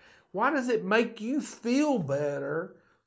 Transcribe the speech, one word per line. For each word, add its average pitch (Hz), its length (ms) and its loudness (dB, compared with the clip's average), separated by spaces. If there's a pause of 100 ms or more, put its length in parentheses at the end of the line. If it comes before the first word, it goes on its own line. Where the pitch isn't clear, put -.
(320)
Why 226 180 2
does 254 180 0
it 208 160 0
make 214 380 2
you 262 180 -2
feel 262 580 0
better 143 800 -2 (300)